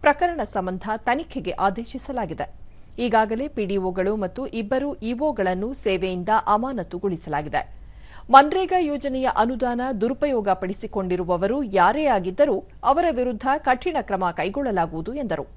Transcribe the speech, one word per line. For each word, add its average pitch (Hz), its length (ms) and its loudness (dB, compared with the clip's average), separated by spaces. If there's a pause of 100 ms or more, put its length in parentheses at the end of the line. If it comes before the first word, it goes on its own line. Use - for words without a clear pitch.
ಪ್ರಕರಣ 339 420 2
ಸಂಬಂಧ 185 540 -4
ತನಿಖೆಗೆ 220 540 -4
ಆದೇಶಿಸಲಾಗಿದೆ. 208 1040 -4 (440)
ಈಗಾಗಲೇ 226 480 2
ಪಿ 214 180 -2
ಡಿ 196 120 -2
ಒಗಳು 190 380 0
ಮತ್ತು 214 320 -4
ಇಬ್ಬರು 262 480 -2
ಇ 226 180 -4
ಒಗಳನ್ನು 220 600 0
ಸೇವೆಯಿಂದ 185 560 -2 (180)
ಅಮಾನತುಗೊಳಿಸಲಾಗಿದೆ. 180 1300 -2 (500)
ಮನ್ರೇಗಾ 359 500 8
ಯೋಜನೆಯ 269 580 0
ಅನುದಾನ 240 440 0 (200)
ದುರುಪಯೋಗ 240 480 0
ಪಡಿಸಿಕೊಂಡಿರುವವರು 185 1120 0
ಯಾರೇ 202 420 4
ಆಗಿದ್ದರೂ, 190 580 2 (200)
ಅವರ 302 280 4
ವಿರುದ್ಧ 247 360 -2 (100)
ಕಠಿಣ 294 440 0
ಕ್ರಮ 185 300 0
ಕೈಗೊಳ್ಳಲಾಗುವುದು 180 840 -2
ಎಂದರು. 180 300 -4 (140)